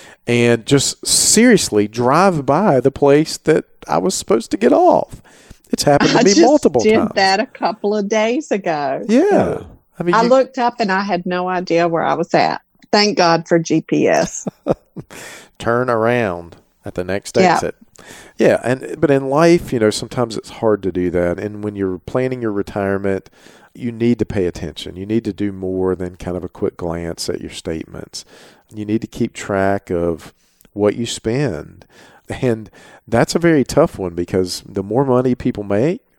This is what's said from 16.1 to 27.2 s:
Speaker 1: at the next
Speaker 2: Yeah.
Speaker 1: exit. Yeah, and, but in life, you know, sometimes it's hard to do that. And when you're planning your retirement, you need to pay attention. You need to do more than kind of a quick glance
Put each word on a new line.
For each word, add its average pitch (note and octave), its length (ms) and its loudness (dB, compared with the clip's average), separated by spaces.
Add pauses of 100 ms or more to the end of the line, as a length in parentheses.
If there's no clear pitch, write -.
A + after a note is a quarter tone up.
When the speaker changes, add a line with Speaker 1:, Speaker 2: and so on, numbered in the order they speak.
Speaker 1:
at G#2 100 -14
the F2+ 80 -4
next F#2+ 340 -6
Speaker 2:
Yeah. F#3 180 4
Speaker 1:
exit. - 200 -4 (600)
Yeah, C#3+ 260 4
and, C3 360 -4
but D3+ 120 2
in C3+ 180 2
life, E3+ 420 2
you B2+ 80 -2
know, G#2+ 100 4
sometimes A2+ 460 -4
it's - 140 -10
hard G#2 340 0
to F#2+ 80 -2
do F2+ 200 -2
that. F2 280 0
And G#2 240 -10
when G#2 120 -8
you're F#2+ 240 -4
planning B2+ 420 -4
your A2 100 -2
retirement, G2 800 -4 (440)
you A#2+ 180 -8
need A#2 280 0
to G#2+ 60 -2
pay G2 200 -2
attention. E2+ 520 -8
You F#2+ 80 -10
need A2+ 200 -2
to G2+ 80 -4
do G2+ 180 -4
more F#2 440 -4
than F2+ 220 -8
kind F2+ 180 -8
of F2 80 -8
a F2+ 60 -10
quick - 260 -6
glance E2+ 540 -8